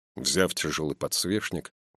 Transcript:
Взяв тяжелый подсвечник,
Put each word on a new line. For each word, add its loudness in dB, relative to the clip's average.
Взяв 2
тяжелый -2
подсвечник, -2